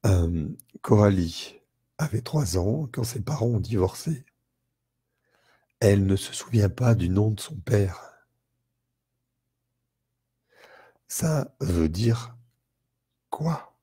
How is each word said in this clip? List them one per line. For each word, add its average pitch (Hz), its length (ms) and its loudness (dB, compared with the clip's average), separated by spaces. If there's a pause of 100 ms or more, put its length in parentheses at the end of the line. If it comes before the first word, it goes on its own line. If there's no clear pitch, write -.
Euh, 85 440 2 (340)
Coralie 101 720 2 (420)
avait 143 220 -4
trois 95 380 -2
ans 120 340 -2
quand 123 100 -4
ses 110 180 -6
parents 139 260 -4
ont 117 120 0
divorcé. 110 640 -2 (1600)
Elle 101 260 6
ne 95 80 4
se - 180 -6
souvient 104 360 0
pas 117 260 2
du 87 140 0
nom 104 240 2
de 101 80 -6
son - 160 -12
père. 95 560 -2 (3000)
Ça 156 500 -2
veut 85 300 0
dire 113 480 -2 (920)
quoi ? - 520 -6